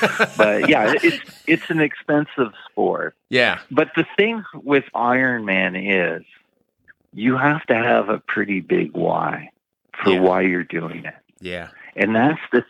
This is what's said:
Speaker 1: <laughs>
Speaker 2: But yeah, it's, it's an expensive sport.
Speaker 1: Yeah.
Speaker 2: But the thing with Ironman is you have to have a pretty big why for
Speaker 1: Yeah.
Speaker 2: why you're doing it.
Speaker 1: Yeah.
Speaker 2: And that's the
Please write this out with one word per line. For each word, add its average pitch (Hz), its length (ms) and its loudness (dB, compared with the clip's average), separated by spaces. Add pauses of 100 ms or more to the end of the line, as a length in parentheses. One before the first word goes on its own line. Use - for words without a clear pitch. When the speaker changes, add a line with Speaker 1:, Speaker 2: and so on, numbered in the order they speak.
(320)
Speaker 1:
<laughs> - 60 -8
Speaker 2:
But 107 320 2
yeah, 127 320 4
it's, - 460 -2
it's 156 240 0
an 160 100 0
expensive 147 720 -2 (160)
sport. 85 460 -2 (140)
Speaker 1:
Yeah. 113 280 2 (140)
Speaker 2:
But 147 240 2
the 170 100 0 (100)
thing 220 280 0 (100)
with 139 300 0 (100)
Ironman 98 1300 0
is - 40 -16 (880)
you 123 240 0
have 147 280 0
to - 100 2
have 113 340 2
a 107 100 -2
pretty 101 400 -4
big 85 340 0
why 82 560 -2 (540)
for 101 80 4
Speaker 1:
Yeah. 92 80 4
Speaker 2:
why 92 220 4
you're 90 220 0
doing 82 420 -10
it. 80 100 -14 (240)
Speaker 1:
Yeah. 87 300 -12 (260)
Speaker 2:
And 104 200 0
that's 143 240 2 (120)
the 123 180 2